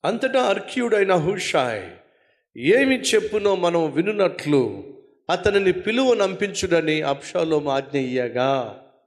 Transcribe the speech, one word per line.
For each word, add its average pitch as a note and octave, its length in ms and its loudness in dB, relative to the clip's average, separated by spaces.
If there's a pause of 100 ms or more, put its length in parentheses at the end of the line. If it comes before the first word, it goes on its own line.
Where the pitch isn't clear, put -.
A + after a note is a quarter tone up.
"అంతటా B3 380 0
అర్కీయుడైన G#3+ 680 0
హుషాయ్ C3 840 -2 (600)
ఏమి B3+ 420 2
చెప్పునో G#3 560 0
మనం E3+ 360 0
వినునట్లు D3 920 0 (460)
అతనిని G3 420 2
పిలువనంపించుడని F#3+ 1300 0
అబ్షాలోము D3 720 -2
ఆజ్ఞ C#3 260 -2
ఇయ్యగా." B2+ 840 -2 (260)